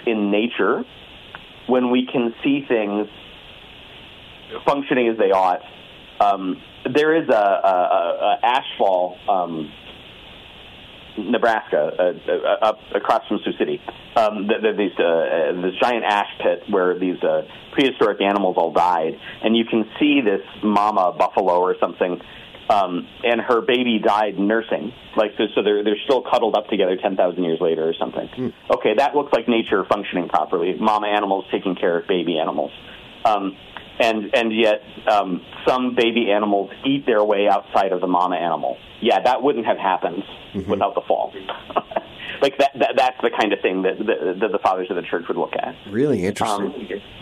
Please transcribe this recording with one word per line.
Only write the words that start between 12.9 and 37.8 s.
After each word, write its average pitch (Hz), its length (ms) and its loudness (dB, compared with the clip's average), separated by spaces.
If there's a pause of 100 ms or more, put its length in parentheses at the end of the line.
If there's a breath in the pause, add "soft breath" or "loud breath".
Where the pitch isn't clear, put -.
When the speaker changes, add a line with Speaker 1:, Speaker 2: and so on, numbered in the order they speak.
Speaker 1:
across 110 320 0
from 104 160 -2
Sioux 92 140 -4
City. - 240 -2 (340)
Um, 107 320 2
th-, 104 140 0
th-, 107 160 0
these, 98 200 0
uh, 90 60 2
uh, 82 580 2
this 90 200 -2
giant 120 240 0
ash 101 240 0 (120)
pit 87 280 0
where 90 280 2
these, 90 260 -2
uh, 78 180 0 (320 loud breath)
prehistoric 113 480 2
animals 98 360 0
all 82 140 2
died, 82 480 2 (240 loud breath)
and 113 140 2
you 113 80 2
can 110 200 0 (140)
see 147 220 4
this 98 200 0 (220)
mama 101 540 2
buffalo 90 420 2
or 92 200 2
something, 92 420 -2 (480 loud breath)
um, 90 380 0 (160)
and 117 180 2
her 113 200 2
baby 123 420 2
died 104 360 2
nursing. 110 540 -2 (220)
Like, 107 220 2
so, 110 80 0 (100)
so 104 80 2
they're, 104 200 2
they're 104 220 0
still 131 160 2
cuddled 113 340 0
up 107 140 -2
together 92 280 2
ten 98 180 -2
thousand 90 280 2
years 82 180 0
later 82 260 0
or 82 120 0
something. - 280 -6
Speaker 2:
Hmm. 123 200 -6 (240)
Speaker 1:
Okay, - 260 2
that 143 180 2
looks 143 180 0
like 117 140 0
nature 110 380 2
functioning 92 440 -2
properly. 85 500 0
Mama 107 280 2
animals 101 440 0
taking 95 240 -2
care 85 240 0
of - 80 -8
baby 85 320 0
animals. 73 320 -2 (540 loud breath)
Um, 101 300 0 (440)
and, 107 360 0
and 113 200 0
yet, 107 280 4 (280)
um, 98 300 2 (260)
some 127 280 2
baby 117 340 2
animals 101 400 0 (160)
eat 139 220 0
their 107 160 4
way 101 260 2
outside 98 440 0